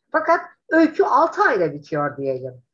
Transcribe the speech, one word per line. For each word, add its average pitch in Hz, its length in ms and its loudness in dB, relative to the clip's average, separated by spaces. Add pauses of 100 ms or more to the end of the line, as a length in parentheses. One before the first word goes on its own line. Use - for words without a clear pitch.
(100)
Fakat 330 300 2 (280)
öykü 320 340 2
altı 320 400 2
ayda 190 300 0
bitiyor 147 440 -6
diyelim. 131 360 -6 (200)